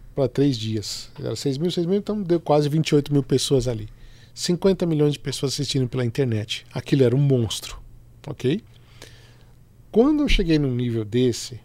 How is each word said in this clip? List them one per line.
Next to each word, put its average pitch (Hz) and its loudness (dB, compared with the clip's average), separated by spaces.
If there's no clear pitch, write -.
pra 135 0
três 139 2
dias. 110 -6
Era 123 -6
seis 135 -4
mil, 170 -2
seis 170 -2
mil, 190 2
então 208 -4
deu 170 0
quase 147 2
vinte 156 0
e 156 4
oito 143 2
mil 143 2
pessoas 131 2
ali. 110 -6
Cinquenta 180 0
milhões 147 2
de - -8
pessoas 135 -4
assistindo 131 -2
pela 127 -2
internet. 113 -2
Aquilo 139 0
era 120 4
um 139 2
monstro, 131 0
ok? 147 -4
Quando 294 4
eu 254 0
cheguei 165 4
num 131 0
nível 117 -2
desse 117 -2